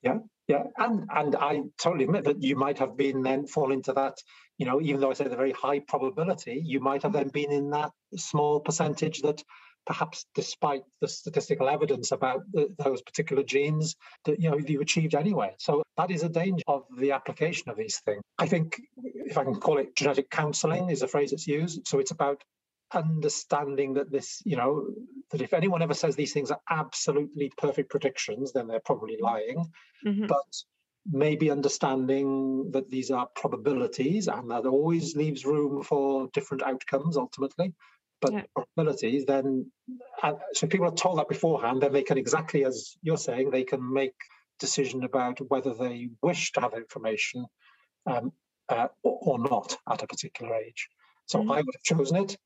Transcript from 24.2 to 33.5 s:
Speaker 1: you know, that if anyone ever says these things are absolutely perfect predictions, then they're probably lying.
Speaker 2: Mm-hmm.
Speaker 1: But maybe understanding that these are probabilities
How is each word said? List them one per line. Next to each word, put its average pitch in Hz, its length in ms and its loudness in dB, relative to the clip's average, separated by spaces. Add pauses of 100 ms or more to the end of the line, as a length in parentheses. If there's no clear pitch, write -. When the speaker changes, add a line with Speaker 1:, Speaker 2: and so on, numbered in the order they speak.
Speaker 1:
you 165 120 0
know, 135 300 2 (460)
that 160 100 -2
if - 100 -2
anyone 175 300 4
ever 160 120 2
says 147 200 0
these 147 180 -2
things 143 180 0
are 202 100 -2 (100)
absolutely 147 880 0
perfect 143 320 0
predictions, 131 640 -2
then 117 160 -2
they're 113 160 -2
probably - 360 -2
lying. 117 460 0 (400)
Speaker 2:
Mm-hmm. 208 200 0
Speaker 1:
But - 360 0 (480)
maybe 147 400 4
understanding 135 1200 2
that 135 200 -2
these 131 200 -4
are 123 240 0
probabilities 135 960 0